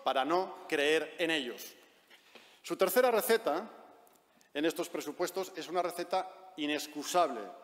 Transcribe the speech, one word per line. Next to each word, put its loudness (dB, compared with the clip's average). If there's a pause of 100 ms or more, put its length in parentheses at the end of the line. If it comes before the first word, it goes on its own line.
para 2
no 0
creer 2
en 0
ellos. -4 (960)
Su -6
tercera 4
receta 2 (840)
en 0
estos 0
presupuestos -4
es -8
una 0
receta -2 (280)
inexcusable 0 (240)